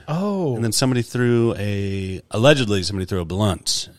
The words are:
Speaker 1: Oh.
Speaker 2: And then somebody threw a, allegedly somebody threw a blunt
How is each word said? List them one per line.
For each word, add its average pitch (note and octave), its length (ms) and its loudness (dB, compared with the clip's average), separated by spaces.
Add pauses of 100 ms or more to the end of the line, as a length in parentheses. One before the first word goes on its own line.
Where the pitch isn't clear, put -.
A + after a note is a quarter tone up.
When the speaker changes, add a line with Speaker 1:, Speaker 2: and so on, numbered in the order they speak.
Speaker 1:
Oh. F3+ 480 -2
Speaker 2:
And A2+ 80 -2
then A2+ 80 0
somebody B2+ 320 2
threw A#2+ 560 2
a, G2 640 -4 (100)
allegedly A2+ 500 4
somebody F#2 240 -4
threw F#2 160 -4
a E2+ 40 -6
blunt F#2 720 -2